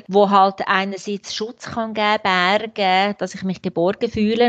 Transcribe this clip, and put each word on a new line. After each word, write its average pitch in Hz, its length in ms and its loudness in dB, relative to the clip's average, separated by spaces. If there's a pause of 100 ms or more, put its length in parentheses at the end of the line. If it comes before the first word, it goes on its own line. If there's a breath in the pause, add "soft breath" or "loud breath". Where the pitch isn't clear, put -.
Wo 202 220 4
halt 196 360 4
einerseits 196 680 -4
Schutz 226 320 -10
kann 220 260 -8
geben, 214 300 0
Berge, 196 960 0
dass 185 160 -8
ich 185 80 -14
mich 185 180 -4
geborgen 190 500 -2
fühle, 220 380 2